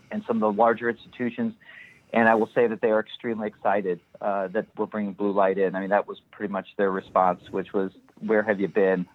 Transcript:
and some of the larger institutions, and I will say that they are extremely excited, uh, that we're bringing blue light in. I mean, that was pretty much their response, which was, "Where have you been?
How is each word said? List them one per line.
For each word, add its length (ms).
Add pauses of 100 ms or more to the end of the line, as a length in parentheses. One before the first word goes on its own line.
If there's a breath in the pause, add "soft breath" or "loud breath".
(100)
and 160
some 160
of 120
the 60
larger 300
institutions, 640 (580 loud breath)
and 160
I 60
will 200
say 120
that 160
they 80
are 100
extremely 460
excited, 520 (220)
uh, 280
that 180 (100)
we're 80
bringing 300
blue 180
light 240
in. 180
I 60
mean, 80
that 180
was 140 (100)
pretty 220
much 240
their 140
response, 600
which 220
was, 200 (280)
"Where 220
have 180
you 80
been? 460